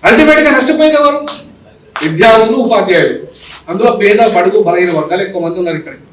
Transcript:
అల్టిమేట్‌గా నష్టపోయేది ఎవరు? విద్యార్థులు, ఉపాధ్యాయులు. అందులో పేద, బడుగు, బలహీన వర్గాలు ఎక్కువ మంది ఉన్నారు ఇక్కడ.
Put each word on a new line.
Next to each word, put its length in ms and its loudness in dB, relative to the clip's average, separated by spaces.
అల్టిమేట్‌గా 460 4
నష్టపోయేది 460 2
ఎవరు? 300 0
విద్యార్థులు, 540 2
ఉపాధ్యాయులు. 640 0
అందులో 220 0
పేద, 280 2
బడుగు, 440 2
బలహీన 280 0
వర్గాలు 320 -4
ఎక్కువ 200 -8
మంది 160 -6
ఉన్నారు 180 -4
ఇక్కడ. 160 -12